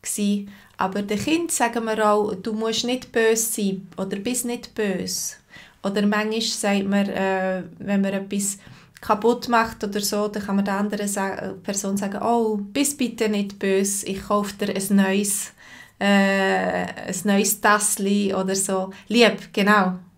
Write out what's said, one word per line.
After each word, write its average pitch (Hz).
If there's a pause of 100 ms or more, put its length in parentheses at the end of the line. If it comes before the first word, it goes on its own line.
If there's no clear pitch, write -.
gsi. 202 (300)
Aber 190
den 208
Kind 330
sagen 233
wir 220
auch, 208
«Du 202
musst 220
nicht 254
böse 226
sein» 196 (100)
oder 196
«Bist 247
nicht 240
böse.» 185 (480)
Oder 202
manchmal 214
sagt 202
man, 202
äh, 190 (140)
wenn 196
man 196
etwas 196 (440)
kaputt 226
macht 226
oder 202
so, 208
dann 208
kann 196
man 196
der 202
anderen 208
sa-, 196
äh, 190
Person 196
sagen, 196
«Oh, 226
bist 262
bitte 226
nicht 202
böse, 196
ich 190
kauf 208
dir 196
ein 196
neues, 196 (460)
äh, 196
ein 180
neues 202
Tassli» 202
oder 190
so. 190 (160)
Lieb, 220
genau. 196 (180)